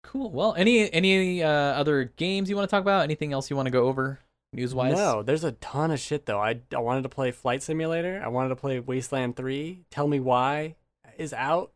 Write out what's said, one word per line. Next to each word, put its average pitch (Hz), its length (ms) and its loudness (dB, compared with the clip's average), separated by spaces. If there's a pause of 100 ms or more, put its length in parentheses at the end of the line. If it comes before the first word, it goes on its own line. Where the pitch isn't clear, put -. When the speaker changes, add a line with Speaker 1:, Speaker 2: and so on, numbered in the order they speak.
Speaker 1:
Cool. 262 280 -8
Well, 165 260 0
any, 214 360 6
any, 185 500 2
uh, 156 60 2
other 143 560 2 (120)
games 190 340 -2
you 202 60 0
wanna 196 120 0
talk 202 140 2
about? 196 220 4
Anything 151 280 -2
else 139 180 -4
you 143 60 -2
wanna 131 140 0
go 127 160 4
over 135 320 0 (340)
news-wise? 127 440 0
Speaker 2:
No, 143 260 2
there's 151 220 0
a 143 80 -2
ton 151 380 -2
of 143 100 -2
shit, - 260 -6
though. 104 140 -2
I, 117 200 0 (140)
I 131 40 0
wanted 123 240 0
to 127 60 -8
play 131 220 -2
Flight 127 320 -4
Simulator. 165 640 -4
I 113 40 -6
wanted 127 220 -2
to 127 60 -2
play 131 240 -4
Wasteland 127 560 -4
three. 147 540 -8
Tell 147 180 -2
Me 147 100 2
Why 135 580 0 (420)
is 156 140 -8
out. 151 440 -2